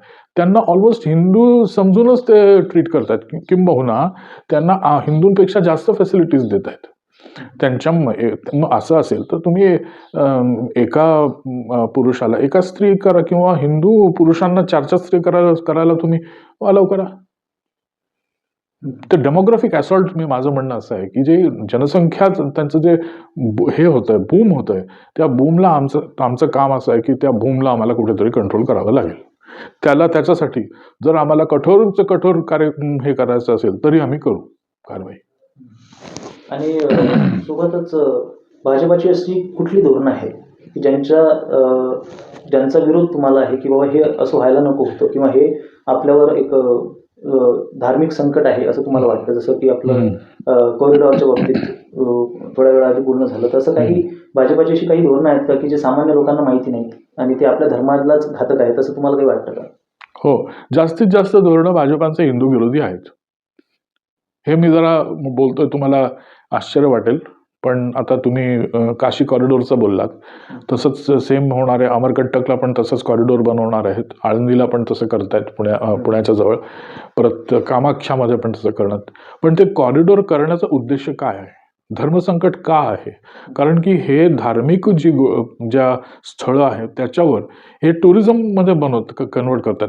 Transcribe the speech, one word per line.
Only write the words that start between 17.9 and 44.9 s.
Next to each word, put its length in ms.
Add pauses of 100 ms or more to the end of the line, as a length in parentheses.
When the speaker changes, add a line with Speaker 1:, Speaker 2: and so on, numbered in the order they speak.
Speaker 2:
हम्म. 320
Speaker 1:
ते 60
डेमोग्राफिक 520
असॉल्ट, 400
मी, 100
माझं 280
म्हणणं 240
असं 180
आहे 120
की 160
जे 260 (240)
जनसंख्या, 540
त्यांचं 520
जे 160 (420)
बू-, 360
हे 120
होतंय, 320
बूम 340
होतंय, 320 (340)
त्या 100
बूमला 400
आमचं, 320 (200)
आमचं 280
काम 260
असं 180
आहे 100
की 120
त्या 180
बूमला 380
आम्हाला 240
कुठेतरी 360
कंट्रोल 340
करावं 300
लागेल. 380 (520)
त्याला, 240
त्याच्यासाठी 640 (340)
जर 120
आम्हाला 280
कठोरचं 600
कठोर 380
कार्य, 280 (340)
हे 100
करायचं 420
असेल 280
तरी 160
आम्ही 200
करू 200 (500)
कारवाई. 260 (1400)
Speaker 2:
आणि, 260
अ, 100
<clears throat> 560
सोबतच, 520
अ, 240 (460)
भाजपाची 440
अशी 480
कुठली 240
धोरणं 300
आहेत 220 (400)
की 60
ज्यांच्या, 500
अ, 640 (580)
ज्यांचा 280
विरोध 340
तुम्हाला 260
आहे 180
की 120
बाबा 160
हे 160 (180)
असं 180
व्हायला 220
नको 300
होतं 180